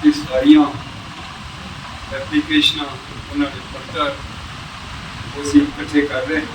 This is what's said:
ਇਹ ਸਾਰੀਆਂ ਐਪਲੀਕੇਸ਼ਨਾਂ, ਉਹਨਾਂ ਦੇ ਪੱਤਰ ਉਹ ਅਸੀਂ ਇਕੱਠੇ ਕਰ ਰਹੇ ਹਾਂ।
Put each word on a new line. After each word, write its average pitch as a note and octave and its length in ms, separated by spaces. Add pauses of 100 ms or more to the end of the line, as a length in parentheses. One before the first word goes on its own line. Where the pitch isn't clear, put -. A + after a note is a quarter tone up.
ਇਹ D4+ 80
ਸਾਰੀਆਂ C#3+ 500 (1500)
ਐਪਲੀਕੇਸ਼ਨਾਂ, D4+ 680 (440)
ਉਹਨਾਂ - 160
ਦੇ - 140 (140)
ਪੱਤਰ D3 400 (1200)
ਉਹ C#3+ 60
ਅਸੀਂ C#3+ 180
ਇਕੱਠੇ D3 420
ਕਰ C3 260
ਰਹੇ D#3 120
ਹਾਂ। - 140